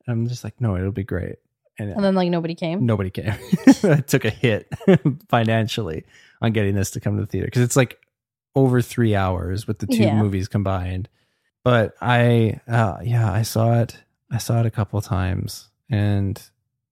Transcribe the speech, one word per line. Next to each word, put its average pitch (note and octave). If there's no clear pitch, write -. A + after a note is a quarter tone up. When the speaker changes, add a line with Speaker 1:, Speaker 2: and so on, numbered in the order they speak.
Speaker 1:
And B2+
I'm A#2
just B2
like, -
"No, G#2+
it'll F#2+
be G2
great." -
And, G#2+
Speaker 2:
And G3+
then, G3
like, F#3
nobody E3+
came? E3+
Speaker 1:
nobody G2+
came. -
<laughs> -
I D3+
took C3
a A2
hit G#2+
<laughs> D#3+
financially A2+
on A2+
getting G2+
this G2
to A#2
come G2+
to G2+
the G2+
theater, -
'cause B2
it's, A#2+
like, C3
over B2+
three A2+
hours F#2
with G#2+
the G#2+
two A2
Speaker 2:
Yeah. F#2
Speaker 1:
movies F#2+
combined. F#2+
But A#2+
I, A#2+
uh, A2+
yeah, A2+
I G#2
saw A#2
it. -
I A#2
saw A#2
it A#2
a A2
couple G#2
of G2+
times, F#2+
and G2+